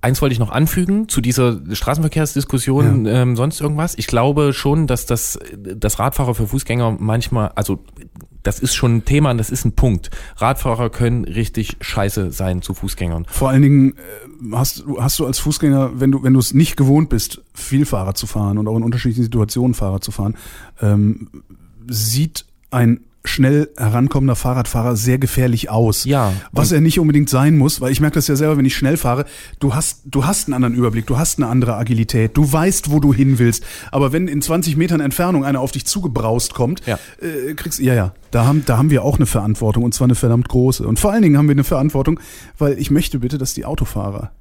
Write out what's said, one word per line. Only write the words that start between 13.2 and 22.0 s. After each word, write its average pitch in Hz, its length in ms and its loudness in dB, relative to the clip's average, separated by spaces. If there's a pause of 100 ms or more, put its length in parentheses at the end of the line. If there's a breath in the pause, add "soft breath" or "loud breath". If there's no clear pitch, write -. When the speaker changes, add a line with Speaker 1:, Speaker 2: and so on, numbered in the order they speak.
Speaker 2:
Vor 131 220 -2
allen 135 120 4
Dingen, 135 300 6
äh, 107 640 -14
hast, - 280 -4 (140)
hast 127 200 -2
du 156 80 0
als 135 140 -4
Fußgänger, 135 600 0
wenn 135 120 4
du, 135 100 0
wenn 131 100 4
du 131 80 6
es 120 140 -2
nicht 160 220 4
gewohnt 143 340 4
bist, - 320 -4 (120)
viel 139 300 0
Fahrrad 98 320 -4
zu - 100 -8
fahren 104 320 -2
und 107 100 -2
auch 110 80 -2
in 113 60 0
unterschiedlichen 120 420 -2
Situationen 117 500 0
Fahrrad 95 300 -2
zu 104 80 -8
fahren, 101 220 -4 (460 loud breath)
ähm, 104 480 2 (600)
sieht 117 580 -2 (240)